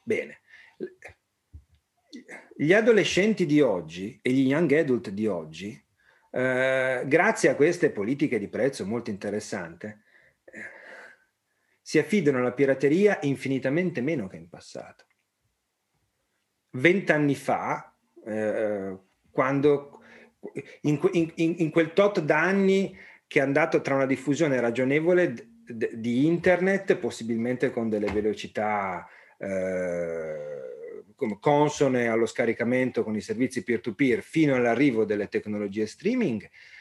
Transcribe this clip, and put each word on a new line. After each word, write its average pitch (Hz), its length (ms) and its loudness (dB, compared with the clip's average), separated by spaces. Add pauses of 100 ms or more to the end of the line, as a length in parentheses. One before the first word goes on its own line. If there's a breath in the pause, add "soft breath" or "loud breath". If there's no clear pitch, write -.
Bene. 87 380 -6 (2250 soft breath)
Gli 151 200 2
adolescenti 208 720 4
di 147 160 6
oggi 92 580 -2
e 127 120 0
gli 131 160 4
young 147 240 2
adult 143 360 2
di 104 180 -4
oggi, 82 560 -8 (480 soft breath)
eh, 131 760 0
grazie 175 420 4
a 127 80 2
queste 156 340 2
politiche 123 480 -2
di 98 100 -8
prezzo 113 360 -2
molto 113 240 -6
interessante, 101 960 -8 (420 soft breath)
eh, - 160 -20 (1200 loud breath)
si - 180 0
affidano 147 400 2
alla 123 140 0
pirateria 143 680 2
infinitamente 135 800 -2
meno 131 260 -4
che - 80 -18
in 82 140 -18
passato. - 560 -18 (1700)
Vent'anni 151 600 2
fa, 113 600 -4 (300)
eh, 104 720 -4 (340)
quando 139 680 0 (840 loud breath)
in 147 160 2
que-, 175 140 0
in, 165 220 0
in, 165 240 0
in 160 120 0
quel 160 220 0
tot 202 280 2
d'anni 190 800 2 (280 loud breath)
che - 140 2
è - 20 4
andato 151 400 2
tra 139 120 -2
una 135 120 2
diffusione 135 520 0
ragionevole 139 760 2
d-, 113 120 -14 (200)
d-, 117 280 -6
di 120 300 0
internet, 180 720 2
possibilmente 117 760 -2
con 113 200 -4
delle 104 200 -2
velocità, 101 960 -4 (300 loud breath)
eh, 85 1700 -6 (100)
come 107 240 -4
consone 143 720 2
allo 113 180 2
scaricamento 120 760 0
con 110 120 -4
i 104 40 -4
servizi 117 420 -4
peer-to-peer, 117 600 0
fino 151 320 2
all'arrivo 120 500 2
delle 104 240 -2
tecnologie 104 580 -4
streaming, 175 640 -2 (320 loud breath)